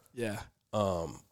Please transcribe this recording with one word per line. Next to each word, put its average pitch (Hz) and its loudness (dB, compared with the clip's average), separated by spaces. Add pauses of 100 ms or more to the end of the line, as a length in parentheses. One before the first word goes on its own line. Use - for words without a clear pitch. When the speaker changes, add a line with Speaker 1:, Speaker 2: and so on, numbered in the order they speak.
(140)
Speaker 1:
Yeah. 107 -2 (320)
Speaker 2:
Um, 90 2 (120)